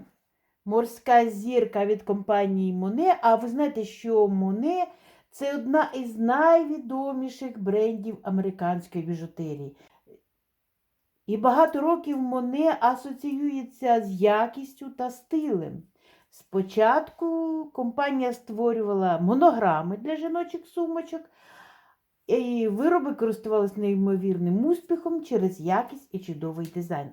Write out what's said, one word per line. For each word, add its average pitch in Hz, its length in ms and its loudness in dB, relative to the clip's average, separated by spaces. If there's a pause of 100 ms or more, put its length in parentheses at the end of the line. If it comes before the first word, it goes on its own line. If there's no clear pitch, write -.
(640)
морська 233 640 4
зірка 214 560 0
від 208 180 0
компанії 196 680 0
Моне. 233 480 2
А 233 140 6
ви 233 120 -4
знаєте, 233 360 -2
що 214 440 2
Моне — 220 600 0 (440)
це 277 240 -4
одна 285 380 0
із 240 240 -8
найвідоміших 262 1400 0
брендів 214 640 -2
американської 185 800 -4
біжутерії. 160 760 -8 (1500)
І 214 100 -2
багато 277 440 4
років 311 360 0
Моне 254 640 0
асоціюється 269 1200 0
з 196 100 -6
якістю 233 760 0
та 254 200 -8
стилем. 247 760 -4 (540)
Спочатку 311 1400 0
компанія 254 600 -2
створювала 208 840 0
монограми 196 800 4
для 294 180 -4
жіночих 339 520 -6
сумочок, 330 540 -6 (1080)
і 240 400 0
вироби 277 460 2
користувались 214 640 0
неймовірним 196 880 2
успіхом 339 580 -2
через 185 380 -2
якість 220 500 -2
і 190 80 -8
чудовий 160 560 -8
дизайн. 165 360 -6